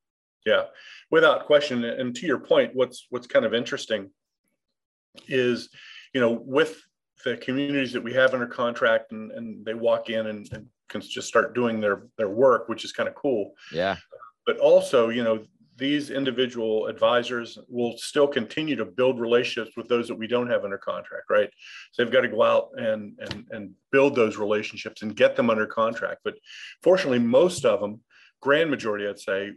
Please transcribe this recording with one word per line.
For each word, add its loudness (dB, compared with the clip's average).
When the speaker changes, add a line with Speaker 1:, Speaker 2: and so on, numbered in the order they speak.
Speaker 1:
Yeah, 2
without 4
question. 2
And -6
to -10
your 0
point, 2
what's, -4
what's -10
kind 2
of -2
interesting -4
is, 0
you 0
know, 4
with 0
the -2
communities -2
that -4
we -6
have 4
under -2
contract -2
and, -14
and -14
they -6
walk 0
in -4
and, -10
and -16
can -10
just -10
start 2
doing -2
their, 0
their -2
work, 4
which -8
is -12
kind -4
of -10
cool. -2
Speaker 2:
Yeah. 0
Speaker 1:
But 0
also, 6
you -2
know, 0
these -2
individual -2
advisors 0
will -4
still 2
continue -4
to -4
build 0
relationships 0
with -12
those 0
that -8
we -10
don't -2
have 0
under -6
contract, -10
right? 2
So -2
they've -2
got 6
to 2
go 2
out 2
and, -4
and, -12
and -12
build 4
those 2
relationships -4
and -8
get 4
them 2
under 0
contract. -4
But -6
fortunately, 4
most 4
of 2
them, -8
grand 2
majority, -4
I'd -8
say, -4